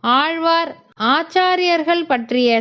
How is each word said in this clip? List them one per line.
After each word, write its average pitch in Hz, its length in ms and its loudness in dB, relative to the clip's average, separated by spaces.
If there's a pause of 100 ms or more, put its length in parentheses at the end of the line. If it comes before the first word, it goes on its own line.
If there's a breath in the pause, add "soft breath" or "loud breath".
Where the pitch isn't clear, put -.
ஆழ்வார் 320 680 0 (360)
ஆச்சாரியர்கள் 339 960 0
பற்றிய 247 440 0 (120)